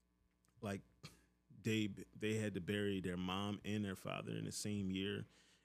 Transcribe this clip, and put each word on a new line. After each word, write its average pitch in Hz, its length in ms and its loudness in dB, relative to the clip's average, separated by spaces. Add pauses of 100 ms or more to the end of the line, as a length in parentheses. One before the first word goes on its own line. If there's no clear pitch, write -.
(600)
like, 101 200 -2 (840)
they, 110 260 4 (300)
they 110 160 2
had 107 200 0
to 95 60 0
bury 101 400 2
their 90 160 0
mom 95 480 0
and 104 180 2
their 98 120 0
father - 360 -4
in 107 140 -2
the 101 60 -4
same 101 400 0
year, 101 340 0 (400)